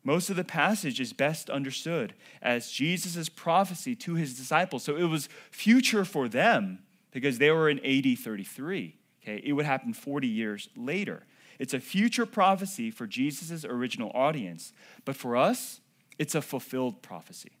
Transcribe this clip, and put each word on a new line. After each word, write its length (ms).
Most 260
of 60
the 80
passage 560
is 120
best 380
understood 640
as 300
Jesus' 580
prophecy 680
to 180
his 240
disciples. 460
So 120
it 80
was 240
future 560
for 220
them 500
because 280
they 120
were 180
in 140
A 180
D 140
thirty-three. 840
Okay, 220
it 100
would 120
happen 260
forty 360
years 480
later. 480
It's 160
a 60
future 440
prophecy 680
for 160
Jesus' 600
original 480
audience. 580
But 100
for 220
us, 460
it's 160
a 60
fulfilled 640
prophecy. 580